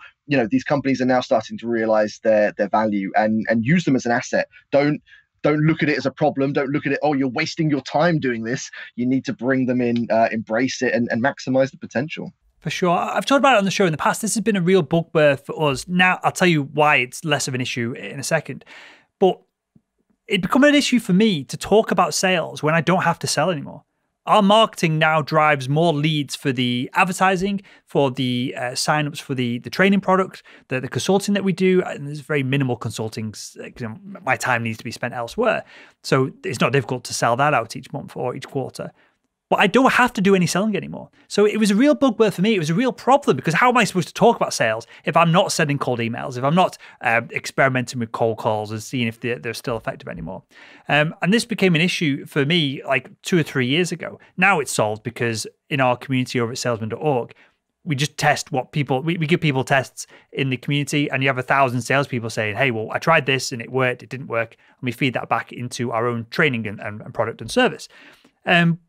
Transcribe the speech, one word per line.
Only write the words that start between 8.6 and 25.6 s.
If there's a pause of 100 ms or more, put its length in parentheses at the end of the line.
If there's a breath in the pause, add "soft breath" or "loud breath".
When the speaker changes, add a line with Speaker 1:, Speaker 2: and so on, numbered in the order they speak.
Speaker 1:
You
need
to
bring
them
in,
uh,
embrace
it
and,
and
maximize
the
potential. (280)
Speaker 2:
For
sure.
I,
I've
talked
about
it
on
the
show
in
the
past.
This
has
been
a
real
bugbear
for
us.
Now,
I'll
tell
you
why
it's
less
of
an
issue
in
a
second. (540 loud breath)
But (840)
it
become
an
issue
for
me
to
talk
about
sales
when
I
don't
have
to
sell
anymore. (420)
Our
marketing
now
drives